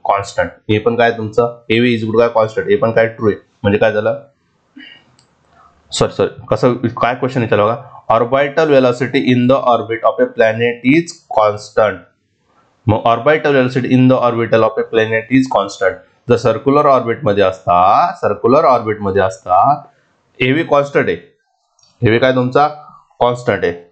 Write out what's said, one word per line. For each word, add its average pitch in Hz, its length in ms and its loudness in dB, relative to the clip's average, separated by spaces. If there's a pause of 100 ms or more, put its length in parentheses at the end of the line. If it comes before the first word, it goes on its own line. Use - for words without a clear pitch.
constant. 98 420 -4 (200)
हे 107 80 2
पण 117 180 -2
काय 117 200 2
तुमचं, 117 420 -4 (140)
A 113 80 2
V 123 100 2
is 113 140 -2
equal 110 100 -6
to 113 60 2
काय, 117 140 2
कॉन्स्टंट, 110 340 -2
हे 104 80 2
पण 110 160 -2
काय, 113 160 2
ट्रू 113 200 -4
आहे. 92 80 -2 (260)
म्हणजे 104 160 0
काय 110 140 2
झालं, 220 300 -4 (1700)
सॉरी, - 220 -2
सॉरी, 95 180 -2 (200)
कसं, 120 240 0 (260)
काय 120 140 0
क्वेश्चन 131 280 -4
विचारला 107 220 0
बघा, 113 120 -2 (380)
orbital 139 600 0
velocity 127 480 0 (100)
in 123 180 2
the 135 80 4 (140)
orbit 113 380 -2
of 123 120 -2
a 123 60 2 (100)
planet 117 540 0
is 170 200 0 (260)
constant. 107 600 0 (880)
मग 107 240 0
orbital 147 480 0
velocity 127 380 0
in 127 160 6
the 127 60 2 (100)
orbital 113 400 0
of 113 140 -4
a - 120 -6
planet 113 440 0
is 131 180 -2
constant. 98 440 -4 (280)
जर 120 80 4
सर्क्युलर 135 500 0
ऑर्बिट 123 380 0
मध्ये 101 200 2
असता, 92 320 0 (440)
सर्क्युलर 120 440 0
ऑर्बिट 110 380 0
मध्ये 98 200 0
असता, 95 380 0 (800)
A 127 160 0
V 165 120 -2
कॉन्स्टंट 143 400 0
आहे, 85 80 -4 (840)
A 113 120 4
V 117 60 2
काय 131 140 2
तुमचा 127 320 0 (540)
कॉन्स्टंट 120 440 0
आहे. 85 80 0 (200)